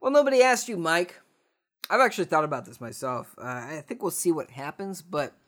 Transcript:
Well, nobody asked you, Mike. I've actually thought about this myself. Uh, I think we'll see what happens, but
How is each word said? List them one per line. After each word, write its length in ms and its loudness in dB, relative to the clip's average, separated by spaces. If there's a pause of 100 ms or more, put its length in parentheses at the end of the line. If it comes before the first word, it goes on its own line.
Well, 120 0
nobody 300 6
asked 260 4
you, 80 -6
Mike. 440 -2 (680)
I've 100 4
actually 260 2
thought 180 2
about 220 -6
this 140 -20
myself. 560 -8
Uh, 100 -14
I 380 -10
think 160 -12
we'll 120 -2
see 180 0
what 200 -4
happens, 520 -10
but 320 -6 (140)